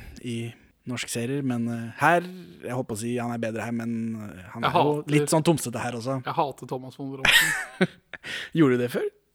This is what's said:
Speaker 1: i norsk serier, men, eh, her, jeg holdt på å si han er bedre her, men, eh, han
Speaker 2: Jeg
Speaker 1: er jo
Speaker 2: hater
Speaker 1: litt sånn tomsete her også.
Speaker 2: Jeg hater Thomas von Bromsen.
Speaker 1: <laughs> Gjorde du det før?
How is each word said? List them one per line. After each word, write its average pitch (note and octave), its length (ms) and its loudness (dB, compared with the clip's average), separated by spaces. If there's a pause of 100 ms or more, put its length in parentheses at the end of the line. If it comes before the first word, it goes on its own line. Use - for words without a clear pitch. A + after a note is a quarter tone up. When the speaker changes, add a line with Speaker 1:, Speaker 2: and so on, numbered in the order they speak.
(260)
Speaker 1:
i A#2 100 -4 (540)
norsk A#2+ 240 -6
serier, C3 320 -2
men, A#2+ 240 0
eh, A#2 160 -4 (160)
her, E3+ 240 6 (400)
jeg A#2 100 -6
holdt B2+ 140 -4
på A2+ 80 -4
å G#2 80 -6
si A#2 60 -2 (100)
han A#2+ 100 -2
er A#2 120 -4
bedre A2 200 -2
her, A#2 140 -4
men, A#2 160 -4 (220)
eh, G#2 260 -12 (100)
han A#2 140 -6
Speaker 2:
Jeg C#3 60 2
Speaker 1:
er C#3 40 -4
jo D3+ 220 6
Speaker 2:
hater D3+ 180 -2
Speaker 1:
litt D3 160 4
sånn D#3 140 4
tomsete A#2+ 380 2
her A#2+ 160 -4
også. C3 260 -2
Speaker 2:
Jeg C#3 160 -4
hater C3 260 -4
Thomas C3 300 -8
von C3+ 160 -8
Bromsen. - 760 2
Speaker 1:
<laughs> - 720 -8
Gjorde C3+ 180 8
du B2 80 2
det B2 80 -2
før? F#4 160 -2 (280)